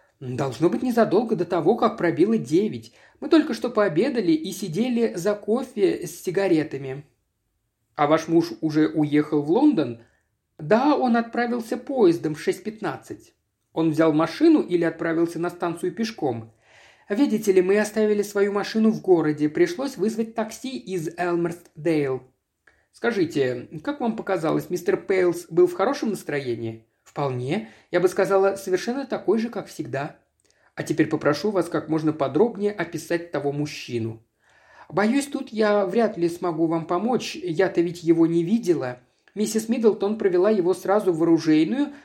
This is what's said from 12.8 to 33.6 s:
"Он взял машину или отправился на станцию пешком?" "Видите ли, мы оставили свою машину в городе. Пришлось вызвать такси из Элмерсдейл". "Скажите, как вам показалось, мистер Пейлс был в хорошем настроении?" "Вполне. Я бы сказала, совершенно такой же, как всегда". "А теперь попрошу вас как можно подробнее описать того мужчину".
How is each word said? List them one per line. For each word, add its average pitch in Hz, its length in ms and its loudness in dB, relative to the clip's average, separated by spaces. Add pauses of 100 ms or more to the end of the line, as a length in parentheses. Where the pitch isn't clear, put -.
"Он 165 160 0
взял 156 240 4
машину 226 480 4
или 170 240 0
отправился 165 540 -2
на 170 100 -2
станцию 170 420 -4
пешком?" 139 640 -4 (560)
"Видите 208 420 2
ли, 185 100 6
мы 190 180 2
оставили 214 420 2
свою 202 320 0
машину 220 380 2
в 160 100 -6
городе. 151 480 2
Пришлось 175 480 -2
вызвать 220 380 -2
такси 233 420 -8
из 175 400 -6
Элмерсдейл". 165 1080 -2 (720)
"Скажите, 143 720 -2 (160)
как - 160 -6
вам 226 160 -2
показалось, 160 540 -2
мистер 180 260 0
Пейлс 175 540 0
был 175 180 6
в 175 60 -8
хорошем 233 380 -2
настроении?" 120 760 -6 (180)
"Вполне. 139 640 -4 (220)
Я 175 80 2
бы 185 80 4
сказала, 196 480 2
совершенно 233 500 -4
такой 208 320 -2
же, 220 120 -4
как - 180 -10
всегда". 135 480 -8 (580)
"А - 100 -8
теперь 151 240 0
попрошу 151 440 0
вас 185 160 0
как 156 220 -6
можно 156 240 0
подробнее 190 580 0
описать 170 600 -6
того 143 200 -4
мужчину". 120 720 -6 (640)